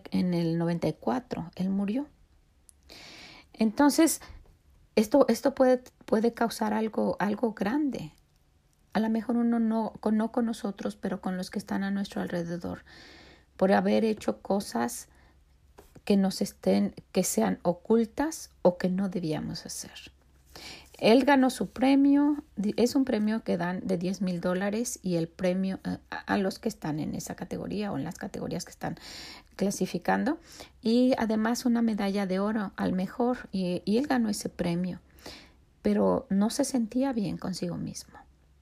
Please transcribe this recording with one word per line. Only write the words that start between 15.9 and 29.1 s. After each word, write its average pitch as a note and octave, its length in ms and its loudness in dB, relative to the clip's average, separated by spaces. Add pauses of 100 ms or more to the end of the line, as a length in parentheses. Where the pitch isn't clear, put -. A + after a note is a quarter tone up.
que G3+ 120 4
nos F#3+ 240 0
estén, G3+ 540 0 (180)
que F#3+ 100 2
sean F#3 400 0
ocultas A3+ 880 0 (120)
o F3+ 160 4
que F#3 100 -2
no F#3+ 200 -2
debíamos E3 580 -6
hacer. - 260 -12 (1080)
Él B3 260 8
ganó C4 240 6
su G#3+ 200 -2
premio, C#4 760 4 (120)
di-, G#3 200 -2
es A#3+ 180 2
un C4+ 100 4
premio A3 380 0
que F#3+ 140 -2
dan F3+ 300 -4
de F#3 100 0
diez F3+ 240 -4
mil F3+ 200 -2
dólares G3+ 640 -2
y F3 140 0
el E3 120 0
premio, F#3+ 560 -2
eh, F3+ 140 -4 (120)
a, - 80 -8
a - 180 -2
los G3 220 -2
que - 100 -4
están D#3 320 -4
en - 140 -6
esa - 220 -8
categoría F#3 560 -6
o - 40 -4
en - 80 -4
las F3+ 120 -8
categorías - 480 -8
que - 80 -16
están - 260 -8 (580)